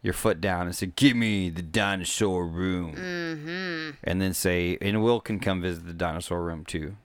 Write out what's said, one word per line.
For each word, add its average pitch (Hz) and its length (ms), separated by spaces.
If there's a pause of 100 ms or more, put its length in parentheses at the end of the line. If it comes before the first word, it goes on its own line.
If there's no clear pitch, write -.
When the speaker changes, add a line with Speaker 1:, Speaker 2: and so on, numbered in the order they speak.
Speaker 1:
your 98 100
foot 92 300
down 90 240
and 87 100
say, 92 180
"Give 131 220
me 107 320
the 85 140
dinosaur 95 840
room." 87 500
Speaker 2:
Mm-hmm. 170 920 (140)
Speaker 1:
And 92 160
then 95 140
say, 87 480
and 104 200
Will 117 180
can 107 200
come 92 220
visit 85 240
the 85 80
dinosaur 85 480
room 82 240
too 80 380